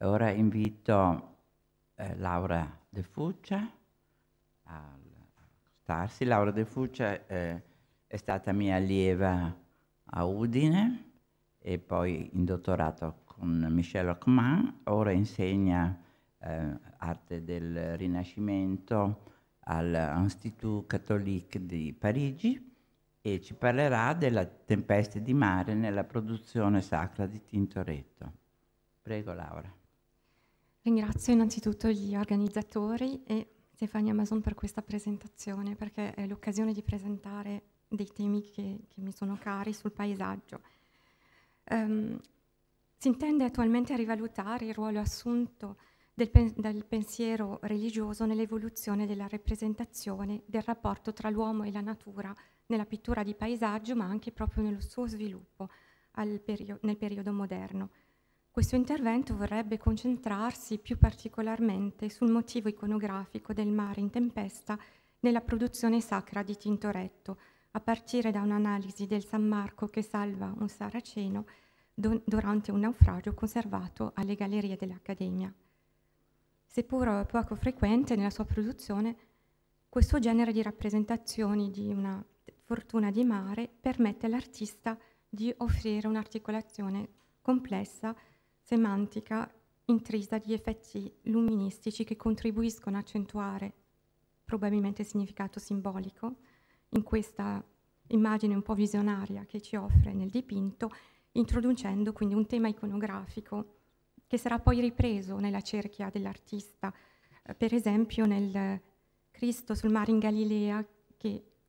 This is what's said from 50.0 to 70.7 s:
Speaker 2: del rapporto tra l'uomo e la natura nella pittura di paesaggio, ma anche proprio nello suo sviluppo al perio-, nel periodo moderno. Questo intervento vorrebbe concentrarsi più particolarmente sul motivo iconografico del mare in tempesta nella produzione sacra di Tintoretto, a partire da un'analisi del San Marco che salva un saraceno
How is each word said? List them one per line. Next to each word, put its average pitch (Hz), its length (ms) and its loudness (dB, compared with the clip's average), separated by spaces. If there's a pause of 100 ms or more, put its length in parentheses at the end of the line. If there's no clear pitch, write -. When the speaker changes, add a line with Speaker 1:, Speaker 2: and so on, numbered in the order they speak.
Speaker 2:
del 214 160 -2
rapporto 214 500 -4
tra 214 160 -4
l'uomo 220 320 0
e 208 100 -4
la 202 100 -4
natura 202 540 -8 (300)
nella 214 220 0
pittura 220 340 -2
di 208 140 -4
paesaggio, 220 600 -2
ma 220 100 0
anche 214 260 -4
proprio 220 320 -2
nello 208 180 -2
suo - 240 -6
sviluppo 196 640 -8 (440)
al 208 300 -4
perio-, 202 380 -6
nel 208 160 2
periodo 202 340 -4
moderno. 190 580 -4 (600)
Questo - 260 2
intervento 254 600 2
vorrebbe 208 420 -2
concentrarsi 220 1000 -2
più - 180 -6
particolarmente 220 1120 2
sul 226 220 2
motivo 226 360 0
iconografico 208 840 -4
del 208 140 0
mare 208 340 0
in 202 80 0
tempesta 214 640 -4 (440)
nella 240 220 4
produzione 233 600 2
sacra 196 400 -4
di 202 160 -6
Tintoretto, 208 800 -4 (360)
a 226 60 -2
partire 233 520 0
da 202 100 0
un'analisi 202 640 0
del 202 180 0
San 214 240 0
Marco 208 380 -2
che 214 160 -4
salva 202 560 -4
un 214 100 -2
saraceno 208 800 -6 (480)